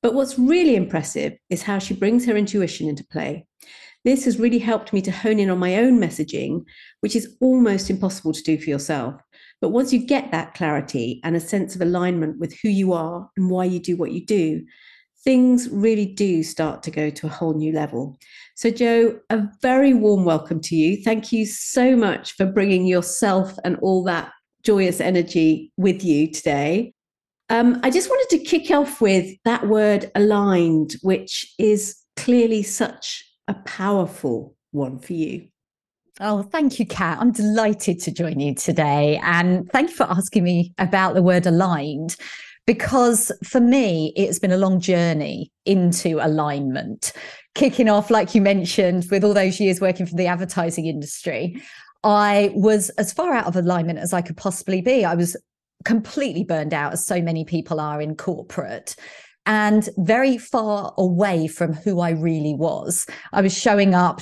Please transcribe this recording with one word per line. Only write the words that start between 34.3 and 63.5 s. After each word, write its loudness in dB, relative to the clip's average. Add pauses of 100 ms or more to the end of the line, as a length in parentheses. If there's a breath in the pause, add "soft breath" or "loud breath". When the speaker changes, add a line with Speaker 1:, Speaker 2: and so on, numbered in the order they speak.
Speaker 1:
one -6
for -10
you. -6 (720)
Speaker 2:
Oh, -2
thank -2
you, 0
Kat. -4
I'm 2
delighted 0
to -6
join -4
you -2
today. 0
And 2
thank 2
you -18
for 2
asking 0
me 0
about 0
the 4
word 4
aligned, 0 (540 loud breath)
because 2 (100)
for 0
me, 2
it's -2
been 0
a 2
long 2
journey 0 (140)
into 2
alignment. -2 (440 loud breath)
Kicking 2
off, 2
like 2
you 6
mentioned, 2
with 2
all 4
those 0
years 2
working 0
for -10
the 0
advertising -4
industry, -8 (440 loud breath)
I 4
was 2
as -4
far -2
out 0
of -4
alignment -2
as -6
I -2
could -10
possibly -4
be. 2
I 0
was -2 (500)
completely -2
burned -2
out, -4
as -6
so -2
many -2
people -4
are -4
in -6
corporate, -10 (520 loud breath)
and 2
very 2
far -4
away 0
from -4
who -2
I 0
really -2
was. -4 (260 loud breath)
I 2
was 2